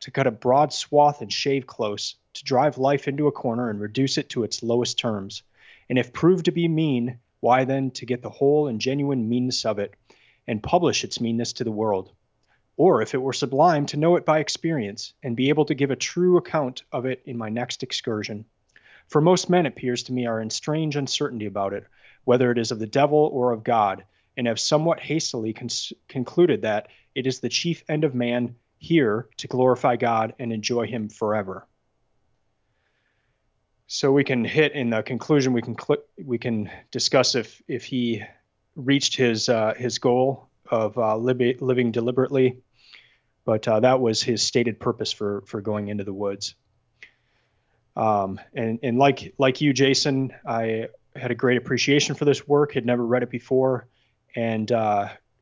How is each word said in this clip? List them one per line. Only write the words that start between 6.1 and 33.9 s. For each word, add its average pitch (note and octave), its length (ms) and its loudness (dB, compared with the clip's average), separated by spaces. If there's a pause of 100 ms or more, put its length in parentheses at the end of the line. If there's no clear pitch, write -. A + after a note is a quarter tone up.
proved E3+ 340 4
to E3+ 60 2
be E3 160 0
mean, C3 500 0 (220)
why B2+ 240 4
then C3+ 280 -2
to - 140 -12
get B2 160 -4
the A#2 80 -10
whole D3 380 2
and A2 120 -4
genuine C3+ 480 -2
meanness B2 360 -2
of G#2+ 140 -2
it, G2+ 160 -6 (520)
and A2 160 -6
publish E3+ 420 0
its - 160 -10
meanness A#2 340 -2
to B2+ 100 -8
the A2+ 80 -2
world? G#2 400 -2 (640)
Or D3 260 6
if G#2+ 100 -4
it C3+ 80 -2
were C3 140 -2
sublime, D3 520 2
to D3 120 -6
know E3+ 180 4
it - 80 -2
by D#3 140 2
experience, D3 760 -4 (100)
and A#2+ 140 -4
be C3 140 2
able D3+ 160 2
to D3+ 80 -2
give C3+ 160 0
a B2+ 60 0
true F3+ 420 2
account D3 440 -2 (100)
of B2+ 120 -4
it B2+ 220 -4
in B2+ 100 -8
my A2 140 -6
next A#2+ 320 -6
excursion. G#2+ 640 -6 (640)
For D3+ 120 2
most F3 300 4
men, F3+ 160 4
it B2+ 40 -2
appears B2 340 -4
to C3 80 -8
me, B2 140 -2
are A2+ 140 -2
in A2 100 -6
strange D#3 460 -4
uncertainty B2 500 -4
about G2 260 -4
it, G2+ 120 -8 (400)
whether B2 280 4
it A#2 60 0
is A2+ 120 -2
of A#2 80 -4
the A2 80 -6
devil D3 460 2
or B2 200 0
of A2 120 -6
God, G#2+ 400 2 (320)
and B2 100 -2
have A2+ 140 -2
somewhat D#3 400 2
hastily B2 520 -4
cons-, - 400 -8 (160)
concluded C3 540 2
that G#2+ 260 -2 (260)
it C3 120 -4
is B2+ 140 -2
the B2 80 -4
chief - 400 -2
end D3+ 160 0
of C3+ 100 0
man A#2+ 400 -2 (240)
here B2+ 580 2
to - 120 -12
glorify B2+ 480 2
God A2+ 420 0
and A#2 140 -6
enjoy A2+ 340 -2
him G#2+ 220 -6
forever." G#2 580 -4 (2250)
So - 240 0